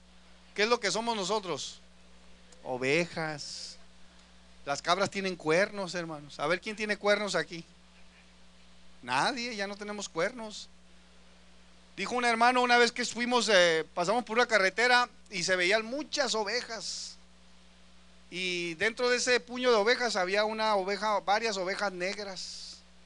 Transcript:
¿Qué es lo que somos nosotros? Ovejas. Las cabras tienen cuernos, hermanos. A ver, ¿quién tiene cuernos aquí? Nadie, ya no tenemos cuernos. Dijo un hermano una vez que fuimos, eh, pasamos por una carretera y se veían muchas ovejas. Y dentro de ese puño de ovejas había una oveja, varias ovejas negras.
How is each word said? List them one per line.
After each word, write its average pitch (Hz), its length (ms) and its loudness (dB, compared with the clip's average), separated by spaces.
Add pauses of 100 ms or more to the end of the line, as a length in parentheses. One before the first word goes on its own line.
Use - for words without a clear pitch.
(540)
¿Qué 196 100 2
es 220 40 4
lo 240 120 2
que 202 100 0
somos 226 260 -2
nosotros? 185 640 -4 (840)
Ovejas. 151 1120 -2 (880)
Las 143 160 -4
cabras 180 300 2
tienen 190 260 -4
cuernos, 185 580 0
hermanos. 156 460 -10
A 143 60 -2
ver, 180 140 0
¿quién 214 160 -10
tiene 208 200 -2
cuernos 202 380 0
aquí? 165 300 -4 (1400)
Nadie, 208 540 0
ya 202 100 -4
no 202 100 -10
tenemos 208 320 -8
cuernos. 214 600 -6 (1300)
Dijo 190 180 -4
un 247 100 0
hermano 240 380 6
una 240 160 6
vez 233 120 6
que 247 140 -6
fuimos, 240 480 0
eh, 170 320 6 (100)
pasamos 202 300 0
por 220 140 -2
una 240 80 4
carretera 226 600 4 (220)
y 185 120 -4
se 185 140 2
veían 196 280 2
muchas 254 500 -4
ovejas. 220 840 -8 (1120)
Y 175 440 -4
dentro 226 360 0
de 247 80 2
ese 247 200 2
puño 247 320 -2
de 233 60 6
ovejas 226 400 2
había 196 280 2
una 220 320 0
oveja, 196 440 -2
varias 208 360 0
ovejas 196 360 -2
negras. 190 880 -8 (280)